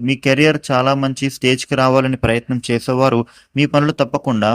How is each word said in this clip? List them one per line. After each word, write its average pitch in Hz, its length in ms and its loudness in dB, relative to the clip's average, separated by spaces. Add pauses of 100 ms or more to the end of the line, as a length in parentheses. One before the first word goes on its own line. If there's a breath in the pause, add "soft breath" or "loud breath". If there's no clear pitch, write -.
మీ 131 160 -2
కెరీర్ 147 480 2
చాలా 131 300 0
మంచి 135 360 -4
స్టేజ్కి 131 460 -2
రావాలని 131 400 2
ప్రయత్నం 120 480 -2
చేసేవారు, 123 560 0 (340 soft breath)
మీ 143 120 0
పనులు 147 260 0
తప్పకుండా 131 640 -2